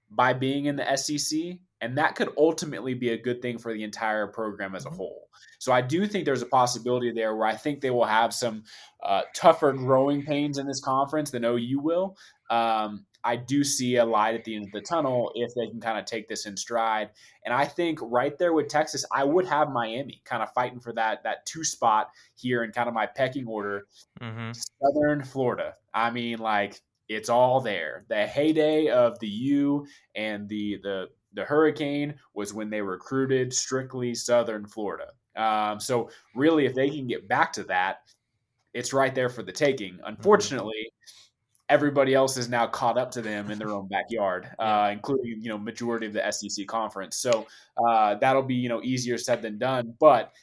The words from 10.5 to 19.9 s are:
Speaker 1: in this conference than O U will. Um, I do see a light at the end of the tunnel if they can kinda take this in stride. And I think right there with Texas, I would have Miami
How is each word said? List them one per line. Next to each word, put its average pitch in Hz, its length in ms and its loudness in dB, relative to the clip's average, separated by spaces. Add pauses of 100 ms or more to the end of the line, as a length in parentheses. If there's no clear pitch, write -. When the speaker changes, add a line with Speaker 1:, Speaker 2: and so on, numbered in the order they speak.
Speaker 1:
in 139 80 -4
this 135 140 -4
conference 143 500 0
than 120 140 -4
O 120 120 2
U 123 240 -2
will. 175 360 0 (320)
Um, 110 560 0 (200)
I 120 120 0
do 131 260 0
see 127 340 0
a 120 80 8
light 113 300 2
at 113 100 -6
the 110 120 -8
end 104 100 -8
of 98 60 -16
the 104 80 -6
tunnel 127 540 0
if 117 200 -4
they 117 140 -2
can 113 120 -12
kinda 110 220 -4
take 110 260 -8
this 104 180 -8
in 104 100 -12
stride. 110 540 -2 (340)
And 117 100 -2
I 139 120 2
think 165 360 -4
right 123 340 0
there 175 160 2
with 151 160 2
Texas, - 440 -2
I 139 120 2
would 165 220 4
have 147 240 2
Miami 120 540 -6